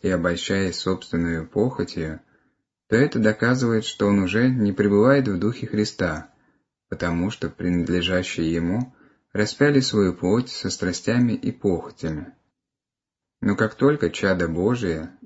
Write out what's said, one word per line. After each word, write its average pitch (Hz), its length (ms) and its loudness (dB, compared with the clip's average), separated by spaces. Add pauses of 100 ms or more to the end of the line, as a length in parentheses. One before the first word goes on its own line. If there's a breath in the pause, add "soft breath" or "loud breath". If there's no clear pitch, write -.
и 95 80 -2
обольщаясь 90 680 0
собственной 85 680 -4
похотью, 104 720 -4 (720)
то 110 80 4
это 139 200 2
доказывает, 117 680 2
что - 220 -2
он 101 120 4
уже 104 300 2
не 110 220 2
пребывает 107 560 4
в 95 120 -2
Духе 110 280 -2
Христа, 90 640 -2 (580)
потому 87 420 -2
что 82 180 -6
принадлежащие 87 1000 -2
ему 87 420 -2 (380 soft breath)
распяли 139 480 2
свою 104 340 2
плоть 110 360 0
со - 200 -8
страстями 117 640 0
и - 180 -4
похотями. 80 840 -4 (1080)
Но 101 140 0
как 110 200 0
только 135 340 2
чадо 87 380 0
Божие 87 640 -2 (140)